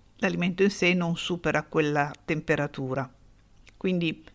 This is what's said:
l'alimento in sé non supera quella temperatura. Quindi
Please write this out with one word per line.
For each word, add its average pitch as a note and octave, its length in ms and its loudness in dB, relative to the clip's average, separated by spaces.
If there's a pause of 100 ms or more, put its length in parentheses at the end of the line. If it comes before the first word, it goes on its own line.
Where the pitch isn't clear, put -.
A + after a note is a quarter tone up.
(160)
l'alimento F3 460 0
in G3+ 80 6
sé F3+ 240 2
non E3+ 240 0
supera D3+ 460 -2
quella D3 460 2 (140)
temperatura. C#3+ 840 -2 (680)
Quindi F3 480 -2 (100)